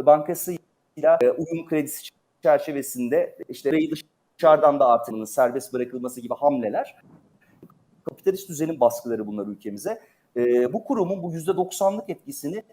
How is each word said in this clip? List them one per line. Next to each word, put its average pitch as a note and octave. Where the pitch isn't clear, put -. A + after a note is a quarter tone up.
Bankası'yla, D#3+
e, B2+
uyum E3
kredisi -
çerçevesinde C#3+
işte C3
gübreyi D#3
dışarıdan D3+
da C3+
artırmanın A2
serbest B2
bırakılması B2
gibi A#2
hamleler. C#3+
Kapitalist -
düzenin D#3+
baskıları A#2
bunlar G#2
ülkemize. G#2
E, B2
bu -
kurumun F#3+
bu F3
yüzde E3
doksanlık G3
etkisini D3